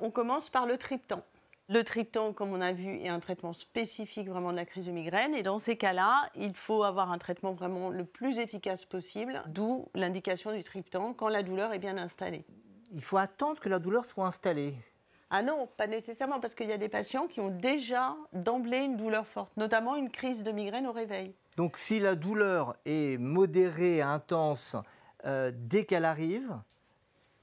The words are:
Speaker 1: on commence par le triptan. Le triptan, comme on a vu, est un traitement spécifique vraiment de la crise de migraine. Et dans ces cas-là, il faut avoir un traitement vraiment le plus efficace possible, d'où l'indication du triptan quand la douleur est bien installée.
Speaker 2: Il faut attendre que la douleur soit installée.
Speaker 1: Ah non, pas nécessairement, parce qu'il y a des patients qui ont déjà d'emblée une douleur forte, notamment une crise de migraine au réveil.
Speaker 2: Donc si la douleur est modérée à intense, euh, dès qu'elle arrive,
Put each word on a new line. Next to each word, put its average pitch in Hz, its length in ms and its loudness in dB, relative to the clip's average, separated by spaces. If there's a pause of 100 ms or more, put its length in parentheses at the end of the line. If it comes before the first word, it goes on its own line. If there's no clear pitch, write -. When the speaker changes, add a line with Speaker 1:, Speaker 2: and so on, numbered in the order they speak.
Speaker 1:
on 226 100 -2
commence 247 380 0
par 254 160 2
le 240 120 2
triptan. 247 460 -6 (460)
Le 226 160 4
triptan, 220 480 -2
comme 202 180 -4
on 185 80 -4
a 185 140 0
vu, 185 240 -6
est - 100 -6
un 175 140 -2
traitement 175 320 -6
spécifique 214 720 -6
vraiment 180 240 -2
de 175 60 -2
la 170 80 -4
crise 180 220 -10
de 180 40 -6
migraine. 175 420 0
Et 247 80 0
dans 190 160 2
ces 214 200 0
cas-là, 202 580 4
il 196 180 -4
faut 214 300 2
avoir 190 300 2
un 175 40 0
traitement 185 360 -4
vraiment 185 360 -4
le 180 140 -4
plus 233 360 -2
efficace 202 440 -4
possible, 214 640 -6
d'où 214 480 -2
l'indication 185 560 0
du 214 120 -4
triptan 190 500 -4
quand 220 160 0
la 208 140 2
douleur 190 280 -2
est 196 80 -4
bien 196 180 -4
installée. 175 460 -6 (480)
Speaker 2:
Il 156 100 -8
faut 196 160 0
attendre 285 440 0
que 202 80 -2
la 185 100 4
douleur 196 240 2
soit 190 240 -2
installée. 147 480 0 (600)
Speaker 1:
Ah 202 60 4
non, 269 260 0 (100)
pas 214 100 2
nécessairement, 233 520 -4
parce 233 140 -4
qu'il 220 160 -4
y 220 40 0
a 208 40 0
des 214 120 -2
patients 214 360 -2
qui 349 140 -6
ont 196 100 -2
déjà 254 680 0 (180)
d'emblée 240 500 0
une 269 140 0
douleur 220 280 0
forte, - 320 -8
notamment 226 380 2
une 269 160 -2
crise 247 320 -4
de 220 80 -2
migraine 208 340 -2
au 247 60 -2
réveil. 202 420 -6 (240)
Speaker 2:
Donc 170 220 0
si 220 200 0
la 196 140 4
douleur 180 640 2 (100)
est 147 320 2
modérée 170 840 6
à 139 80 2
intense, 151 680 0 (500)
euh, 131 300 0
dès 120 300 2
qu'elle 170 200 4
arrive, 165 500 0 (880)